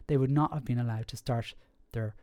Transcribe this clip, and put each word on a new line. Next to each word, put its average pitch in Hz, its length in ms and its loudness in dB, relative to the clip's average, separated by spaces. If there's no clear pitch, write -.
they 147 100 4
would 131 140 4
not 147 240 2
have 143 100 -4
been 120 160 0
allowed 113 280 -2
to - 100 -10
start - 360 -4
their 110 300 -4